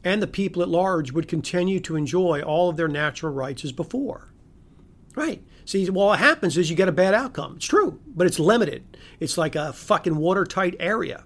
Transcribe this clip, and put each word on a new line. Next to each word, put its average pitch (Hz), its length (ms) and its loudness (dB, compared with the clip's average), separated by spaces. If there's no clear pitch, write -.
and 202 180 0
the 180 60 -2
people 180 340 -2
at 175 60 0
large 170 420 0
would 156 160 -2
continue 180 540 -2
to 160 160 -6
enjoy 156 440 0
all 156 280 2
of 165 80 -2
their 165 120 0
natural 147 440 -2
rights 135 320 -6
as 139 80 -6
before. - 580 -6
Right. 302 280 -4
See, 196 260 0
well, 196 160 4
what 202 120 6
happens 202 400 4
is 175 100 2
you 160 80 -2
get 185 120 4
a 175 40 0
bad 185 220 4
outcome. 226 420 -4
It's - 100 -8
true, 381 400 2
but 180 200 0
it's - 140 0
limited. 190 560 2
It's - 180 -4
like 156 160 -2
a 151 180 -6
fucking 165 440 0
watertight 185 640 0
area. 180 460 -4